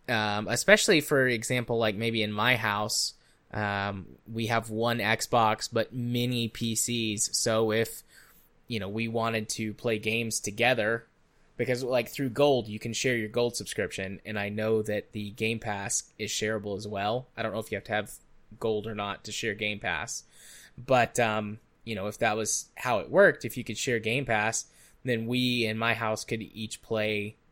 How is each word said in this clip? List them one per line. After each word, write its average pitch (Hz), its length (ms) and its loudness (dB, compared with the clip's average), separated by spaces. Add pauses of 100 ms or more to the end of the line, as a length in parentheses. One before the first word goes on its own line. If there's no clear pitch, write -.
Um, 107 400 0
especially, 175 540 6
for 135 260 4
example, 120 520 0
like, 117 160 2
maybe 113 260 0
in 104 100 0
my 113 260 2
house, 107 580 -2 (380)
um, 101 520 -2 (260)
we 113 160 -4
have 113 220 0
one 117 300 0
Xbox, 110 720 2
but 113 200 0
many 120 560 0
P 113 280 -2
Cs. 110 600 0
So 113 360 2
if, 110 320 0 (640)
you 117 120 -4
know, 98 100 -6
we 113 180 -2
wanted 113 420 0
to 110 240 -4
play 117 240 0
games 110 420 -2
together, 117 680 2 (500)
because, 123 260 0
like, 123 260 0
through 135 220 -2
Gold, 127 360 4
you 107 120 -8
can 117 120 -6
share 127 240 2
your 110 140 -2
Gold 117 260 0
subscription, 98 720 -4
and 107 120 -6
I 101 120 -2
know 107 320 2
that 104 320 -4
the 104 180 -6
Game 113 260 -2
Pass 101 460 -4 (160)
is 104 100 -4
shareable 104 460 -2
as 104 100 -8
well. 104 420 -2 (100)
I 113 60 -4
don't 110 100 -4
know 107 60 -2
if 110 120 -8
you 101 60 -2
have 98 80 -8
to 113 80 -4
have 104 180 -2 (480)
Gold 107 260 0
or 113 80 -8
not 101 300 -4
to - 80 -10
share 107 220 -2
Game 104 260 -4
Pass, 87 460 -4 (520)
but, 123 400 2
um, 107 420 2 (260)
you 113 100 -6
know, 98 120 -4
if 104 100 -8
that 110 180 2
was 110 300 -2 (100)
how 120 240 0
it 73 100 -8
worked, 160 360 6
if 113 100 -8
you 120 80 -6
could 107 140 -8
share 120 220 0
Game 113 260 -2
Pass, 110 400 0 (400)
then 113 220 -2
we 123 380 2
in 110 120 -2
my 113 160 2
house 110 320 -2
could 113 160 -4
each 110 400 -10
play, 107 560 -2 (140)